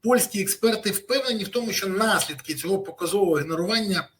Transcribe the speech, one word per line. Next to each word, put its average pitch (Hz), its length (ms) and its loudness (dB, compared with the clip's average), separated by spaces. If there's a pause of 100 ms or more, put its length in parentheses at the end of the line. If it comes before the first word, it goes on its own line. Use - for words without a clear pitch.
польські 240 380 2
експерти 214 500 0
впевнені 247 520 -2
в 196 40 -6
тому, 233 240 -4
що 196 160 -2
наслідки 190 640 0
цього 190 260 -2
показового 175 600 2
ігнорування 180 720 -2 (100)